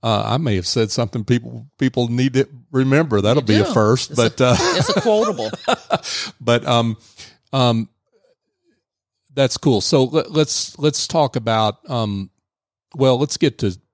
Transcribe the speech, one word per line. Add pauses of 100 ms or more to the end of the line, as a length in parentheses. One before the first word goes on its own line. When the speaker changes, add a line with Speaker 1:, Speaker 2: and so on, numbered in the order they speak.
Speaker 1:
uh,
I
may
have
said
something
people, (100)
people
need
to (240)
remember.
That'll
Speaker 2:
You
Speaker 1:
be
a
Speaker 2:
do.
Speaker 1:
first,
Speaker 2:
It's
Speaker 1:
but,
Speaker 2:
a,
Speaker 1:
uh, (220)
Speaker 2:
it's
a
quotable. (440)
Speaker 1:
<laughs>
but,
um, (560)
um, (1500)
that's
cool.
So
let,
let's,
let's
talk
about, (120)
um, (680)
well,
let's
get
to (160)